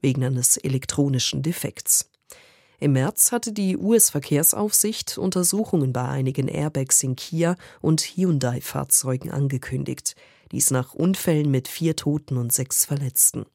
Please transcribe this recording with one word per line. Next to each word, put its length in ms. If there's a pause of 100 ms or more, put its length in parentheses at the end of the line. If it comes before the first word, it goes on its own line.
wegen 240
eines 320
elektronischen 840
Defekts. 680 (640)
Im 140
März 400
hatte 220
die 240
U-S-Verkehrsaufsicht 1400
Untersuchungen 760
bei 160
einigen 400
Airbags 540
in 120
Kia- 400 (240)
und 220
Hyundai-Fahrzeugen 1300
angekündigt. 840 (360)
Dies 200
nach 220
Unfällen 560
mit 200
vier 260
Toten 400
und 160
sechs 320
Verletzten. 720